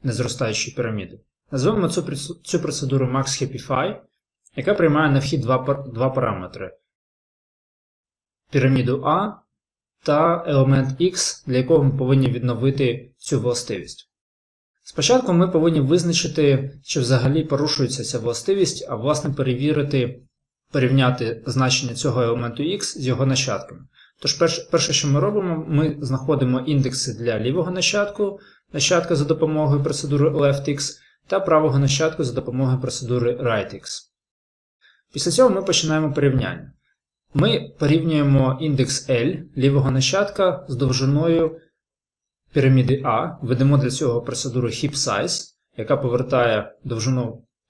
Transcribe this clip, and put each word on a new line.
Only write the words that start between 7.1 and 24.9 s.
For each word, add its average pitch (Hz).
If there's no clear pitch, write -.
Піраміду 127
А 190
та 165
елемент 135
X, -
для 123
якого 143
ми 135
повинні 131
відновити 123
цю -
властивість. 110
Спочатку 226
ми 175
повинні 165
визначити, 147
чи -
взагалі 131
порушується 139
ця 120
властивість, 135
а 135
власне 139
перевірити, 139
порівняти 127
значення 127
цього 127
елементу 117
X 190
з -
його 127
нащадками. 127
Тож -
перш-, -
перше, -